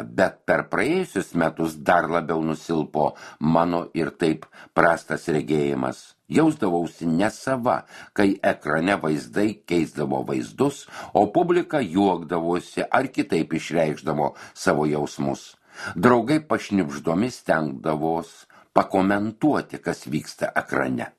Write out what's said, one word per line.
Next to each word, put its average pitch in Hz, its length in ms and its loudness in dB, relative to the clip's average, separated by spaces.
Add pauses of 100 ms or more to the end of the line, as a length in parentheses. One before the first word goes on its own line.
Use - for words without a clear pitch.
bet 58 400 0
per 78 240 0
praėjusius 123 680 -2
metus 80 400 0
dar 80 320 2
labiau 82 340 -2
nusilpo 78 680 -2 (300)
mano 85 500 2
ir 78 260 -4
taip 80 320 0 (220)
prastas 82 580 2
regėjimas. 71 880 -2 (100)
Jausdavausi 87 840 0
nesava, 110 680 0 (300)
kai 101 280 2
ekrane 85 580 0
vaizdai 78 520 -2 (120)
keisdavo 73 600 -2
vaizdus, 65 640 -4 (220)
o - 180 4
publika 175 560 2
juokdavosi 87 1040 0
ar 131 240 0
kitaip 85 420 -2
išreikšdavo 78 760 -2 (240)
savo 76 340 0
jausmus. 73 720 -4 (360)
Draugai 123 460 4
pašnibždomis 90 1040 -2
stengdavos 78 1040 -2 (300)
pakomentuoti, 101 1040 0
kas - 240 -6
vyksta - 480 -4
ekrane. 65 640 -2